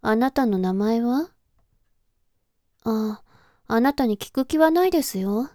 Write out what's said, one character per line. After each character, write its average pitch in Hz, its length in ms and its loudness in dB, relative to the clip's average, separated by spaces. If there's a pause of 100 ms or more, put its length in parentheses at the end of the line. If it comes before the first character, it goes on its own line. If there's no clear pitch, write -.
あ 214 120 0
な 247 160 0
た 262 160 0
の 202 120 0
名 185 140 0
前 214 280 0
は？ 254 320 -2 (1500)
あ、 220 380 -4 (440)
あ 226 140 0
な 269 120 2
た 262 140 0
に 214 100 0
聞 - 140 -16
く 262 160 -4
気 311 120 -2
は 320 120 6
な 359 160 2
い 359 60 2
で 320 100 2
す - 160 -6
よ。 202 360 -4